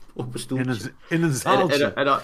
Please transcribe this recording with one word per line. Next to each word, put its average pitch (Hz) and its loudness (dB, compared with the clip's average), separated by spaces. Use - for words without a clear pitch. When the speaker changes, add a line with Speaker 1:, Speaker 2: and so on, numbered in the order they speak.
Speaker 1:
Op 123 -8
een - -6
stoeltje. 131 -4
Speaker 2:
In 131 -2
een 113 -4
z-, - -10
in 165 0
een 170 2
Speaker 1:
En, 139 0
Speaker 2:
zaaltje. 156 2
Speaker 1:
en, - -2
en 139 0
dan, 139 2